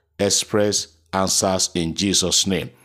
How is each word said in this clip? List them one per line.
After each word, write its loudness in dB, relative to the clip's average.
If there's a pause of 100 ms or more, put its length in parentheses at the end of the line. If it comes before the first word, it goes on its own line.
(200)
express 0 (260)
answers 0
in -2
Jesus' 0
name. -2 (140)